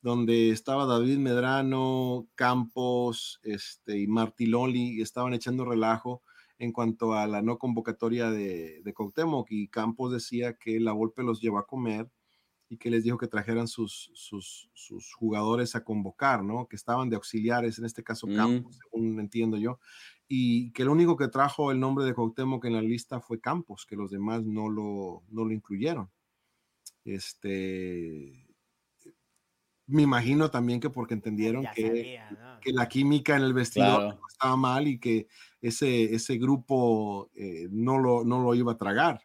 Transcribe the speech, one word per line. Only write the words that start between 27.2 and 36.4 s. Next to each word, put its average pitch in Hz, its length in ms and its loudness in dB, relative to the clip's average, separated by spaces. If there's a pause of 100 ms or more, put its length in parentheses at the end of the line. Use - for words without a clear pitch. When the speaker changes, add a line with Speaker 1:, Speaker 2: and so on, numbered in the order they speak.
Speaker 1:
me 147 140 6
imagino 139 480 4
también 120 280 0
que 147 100 -2
porque 120 240 -6
entendieron 110 500 -2
Speaker 3:
Ya 113 100 -6
Speaker 1:
que, 110 140 0
Speaker 3:
sabía, 117 440 -4
¿no? - 300 -18
Speaker 1:
que 135 120 -2
la 123 140 2
química 143 480 4
en 139 80 4
el 131 100 2
vestidor 104 480 4
Speaker 2:
Claro. 104 180 -4 (100)
Speaker 1:
estaba 131 260 0
mal 131 320 2
y 127 120 0
que 113 280 0 (340)
ese, 117 540 2
ese 117 220 -2
grupo, 120 1000 2